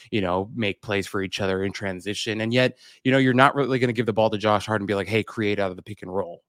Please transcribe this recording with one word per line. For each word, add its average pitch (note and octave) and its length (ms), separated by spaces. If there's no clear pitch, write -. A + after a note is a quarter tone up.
you A2 120
know, F#2 340
make G#2 260
plays G2 240
for G2+ 160
each F#2+ 200
other F#2+ 220
in G2 100
transition. G2+ 680
And A2+ 140
yet, B2+ 240
you C3 80
know, C3 60
you're C3 160
not C3 200
really C3+ 240
gonna B2 160
give A2+ 120
the A2 80
ball A2 160
to G#2 80
Josh G#2 280
Hart A2 140
and G2 80
be G2+ 80
like, F#2+ 140
"Hey, A2 120
create G#2 380
out G2 100
of F#2 60
the F#2 80
pick - 180
and F#2 100
roll," F2+ 380